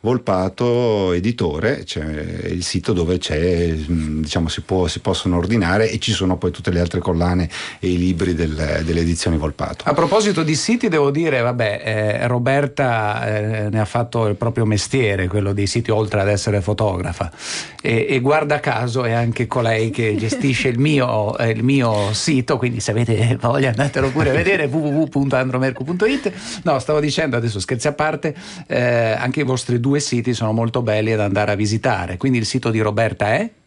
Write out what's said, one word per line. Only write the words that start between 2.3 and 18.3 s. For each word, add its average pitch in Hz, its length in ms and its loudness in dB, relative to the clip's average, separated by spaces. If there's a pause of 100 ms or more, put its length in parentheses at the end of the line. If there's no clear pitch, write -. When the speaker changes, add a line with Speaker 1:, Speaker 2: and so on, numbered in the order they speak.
Speaker 1:
sito 95 300 -2
dove 87 260 2
c'è, 85 540 0
mm, 78 500 -2
diciamo, 80 260 -2
si - 140 -6
può, 92 240 0
si - 140 -4
possono 87 360 -2
ordinare 98 540 2
e 110 80 -4
ci - 140 -2
sono 92 240 0
poi 87 140 -2
tutte - 200 -4
le 87 100 0
altre 87 200 0
collane 87 480 0 (320)
e 95 100 0
i 87 80 2
libri 90 360 2
del-, 78 500 -2
delle 85 160 0
edizioni 85 360 0
Volpato. 76 500 -4
Speaker 2:
A 147 80 0
proposito 190 480 2
di 156 120 2
siti, 233 340 0
devo 147 220 4
dire, 143 300 2
vabbè, 117 440 0
eh, 107 420 0
Roberta, 120 1000 0
eh, 107 440 -2
ne 107 100 0
ha 107 40 2
fatto 117 420 0
il 104 100 0
proprio 117 300 0
mestiere, 104 640 0
quello 101 240 0
dei 101 140 0
siti, 117 240 -2
oltre 104 300 2
ad 98 80 2
essere 104 320 0
fotografa. 92 680 -2 (500)
E, 113 280 0
e 131 120 2
guarda 147 400 2